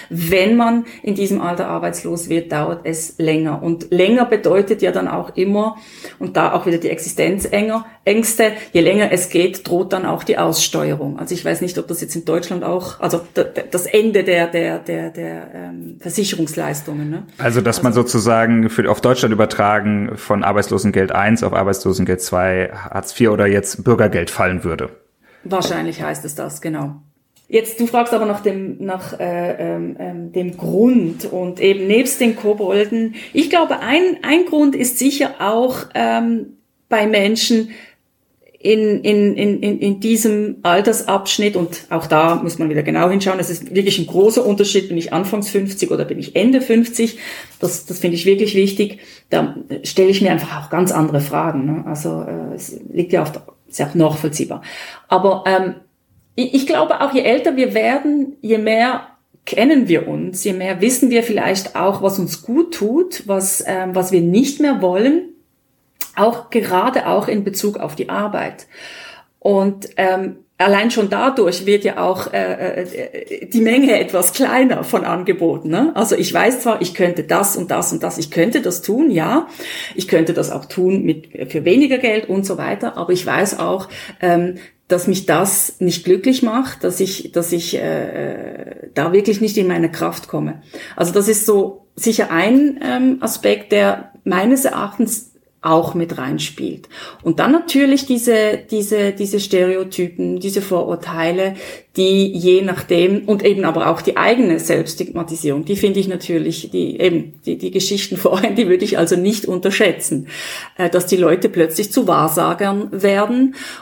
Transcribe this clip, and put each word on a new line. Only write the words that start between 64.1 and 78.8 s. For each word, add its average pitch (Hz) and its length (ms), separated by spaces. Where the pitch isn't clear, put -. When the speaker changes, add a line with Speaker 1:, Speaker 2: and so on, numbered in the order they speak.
Speaker 1:
wir 180 120
nicht 220 360
mehr 277 220
wollen, 226 480
auch 220 320
gerade 208 600
auch 196 180
in 208 160
Bezug 202 340
auf 151 200
die - 120
Arbeit. 202 600
Und, 196 560
ähm, 190 400
allein 202 340
schon 202 180
dadurch 196 560
wird 202 160
ja - 160
auch, 185 340
äh, 185 500
äh, - 640
die 226 120
Menge 240 380
etwas 185 340
kleiner 262 520
von 190 200
Angeboten, 170 640
ne? 247 260
Also 226 180
ich - 180
weiß 220 280
zwar, 226 200
ich 175 140
könnte 170 300
das 185 320
und 170 160
das 165 200
und 165 120
das, - 140
ich 151 120
könnte 202 320
das 180 180